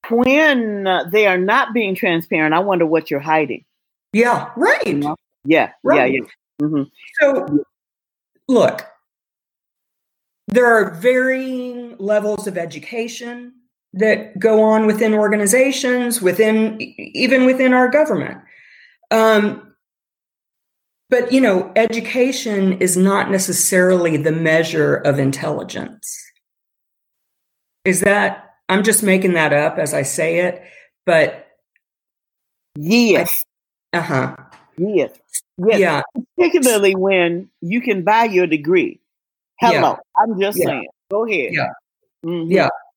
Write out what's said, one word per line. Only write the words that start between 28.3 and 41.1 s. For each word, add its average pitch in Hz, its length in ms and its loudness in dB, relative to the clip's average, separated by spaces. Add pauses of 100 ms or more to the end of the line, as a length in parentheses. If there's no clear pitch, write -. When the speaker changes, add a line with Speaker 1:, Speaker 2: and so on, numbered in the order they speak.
Speaker 2:
I'm 190 140 2
just 220 200 2
making 190 320 2
that 156 180 2
up 147 260 0
as 147 160 -4
I 147 80 -2
say 165 380 -2
it, 180 220 -4 (440)
but 160 400 0 (1300)
Speaker 1:
Yes. 180 680 2 (480)
Speaker 2:
Uh-huh. 143 420 -4 (420)
Speaker 1:
Yes. 180 360 -2 (460)
Yes. 202 200 2
Speaker 2:
Yeah. 165 240 2 (340)
Speaker 1:
Particularly 247 600 2
when 185 520 0 (120)
you 208 200 -4
can 196 220 -2
buy 214 220 2
your 180 220 0
degree. 156 540 -2 (600)
Hello. 160 320 2
Speaker 2:
Yeah. - 40 -6 (260)
Speaker 1:
I'm 220 180 -2
just 196 180 -2
Speaker 2:
Yeah. - 80 0
Speaker 1:
saying. 110 220 -6 (220)